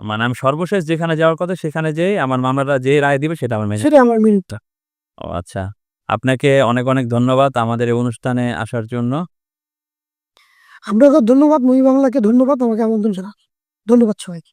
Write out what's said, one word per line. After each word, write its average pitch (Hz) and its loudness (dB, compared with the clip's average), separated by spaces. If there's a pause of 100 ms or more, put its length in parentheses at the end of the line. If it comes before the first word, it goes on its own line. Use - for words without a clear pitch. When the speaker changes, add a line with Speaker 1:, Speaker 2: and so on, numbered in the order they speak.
Speaker 1:
মানে 107 -4
আমি 123 -2
সর্বশেষ 156 -2
যেখানে 160 -2
যাওয়ার 160 2
কথা 180 -6
সেখানে 156 -6
যেয়ে 180 -2
আমার 131 -2
মামলাটা 135 0
যে 139 2
রায় 143 2
দিবে 156 -4
সেটা 120 -4
আমার 107 -2
মেনে 104 -4
Speaker 2:
সেটা 294 6
আমার 233 4
মেনে 214 4
নিতে 180 -6 (600)
Speaker 1:
ও - -12
আচ্ছা। 92 -8 (360)
আপনাকে 131 0
অনেক 120 0
অনেক 131 0
ধন্যবাদ 131 0
আমাদের 117 -2
এই 120 0
অনুষ্ঠানে 123 -4
আসার 113 -8
জন্য। 123 -6 (1600)
Speaker 2:
আপনাকে 269 4
ধন্যবাদ, 277 4
মুভি 254 2
বাংলাকে 262 2
ধন্যবাদ 247 2
আমাকে 226 -2
আমন্ত্রণ 220 0
জানার। 190 -12 (500)
ধন্যবাদ 233 4
সবাইকে। - -16